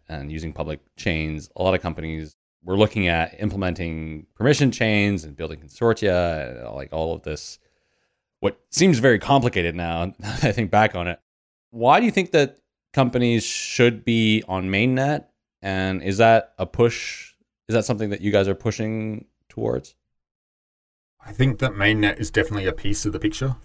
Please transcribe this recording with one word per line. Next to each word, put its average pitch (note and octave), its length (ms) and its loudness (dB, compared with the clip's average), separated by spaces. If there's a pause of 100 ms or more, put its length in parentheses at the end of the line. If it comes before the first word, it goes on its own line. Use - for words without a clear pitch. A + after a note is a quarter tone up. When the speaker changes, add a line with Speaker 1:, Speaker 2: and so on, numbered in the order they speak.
Speaker 1:
and D2+ 240 -12
using D#2+ 200 -8
public D2+ 280 -8 (160)
chains. D#2 600 -4
A - 40 -4
lot F#2 140 0
of F2 60 -4
companies D#2 540 -8 (280)
were F#2 140 -2
looking G#2 300 2
at E2 320 0
implementing E2 840 -6 (100)
permission C3 360 2
chains G2+ 520 0
and D2 120 -16
building D#2+ 240 -10
consortia, E2 1080 0
and, A1 100 -12
like, C#2 160 -12
all D#2+ 220 -2
of D#2 80 -10
this, - 380 -10 (800)
what G2+ 200 -2 (120)
seems D#3+ 280 4
very A#2 200 6
complicated G2+ 560 0
now, E2+ 420 -4
<laughs> F#2+ 60 -18
I A#2 280 -2
think G#2+ 200 -2
back G#2+ 240 4
on F2 120 -4
it. E2+ 120 -6 (500)
Why B2 300 4
do A#3+ 60 2
you G#3+ 60 2
think F#3 200 -2
that C#3+ 260 2 (360)
companies A#2+ 500 2
should - 600 0
be A2 440 4
on F#2 220 -4
mainnet? B2+ 560 0 (360)
And F#2+ 400 -4
is F#2+ 160 -4
that A2+ 400 6
a F#2 80 -6
push? - 680 -2 (340)
Is A2 60 -4
that A2 120 2
something G#2+ 240 -2
that G2+ 120 -6
you G2+ 100 -2
guys G2 160 4
are G2 80 0
pushing A2 680 -6 (240)
towards? - 460 -6 (1300)
Speaker 2:
I G#2+ 80 -18
think B2 280 0
that B2+ 140 -2
mainnet G#2 460 2
is G#2 120 -6
definitely G2+ 340 -2
a F2+ 80 -2
piece - 320 -2
of G2+ 60 -2
the F#2 80 -6
picture B2 460 -2